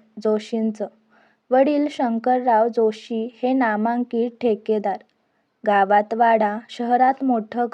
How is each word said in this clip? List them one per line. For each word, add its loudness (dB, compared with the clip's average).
जोशींचं. -2
वडील 2
शंकरराव 0
जोशी -4
हे 0
नामांकित -2
ठेकेदार. -2
गावात 2
वाडा, 2
शहरात 0
मोठं -2